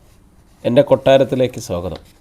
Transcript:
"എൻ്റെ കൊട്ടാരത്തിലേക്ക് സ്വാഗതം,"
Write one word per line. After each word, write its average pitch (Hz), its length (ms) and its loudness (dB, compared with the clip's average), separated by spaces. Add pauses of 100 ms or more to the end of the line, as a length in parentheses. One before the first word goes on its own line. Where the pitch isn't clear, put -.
(640)
"എൻ്റെ 123 180 2
കൊട്ടാരത്തിലേക്ക് 135 800 0
സ്വാഗതം," 87 420 -10 (180)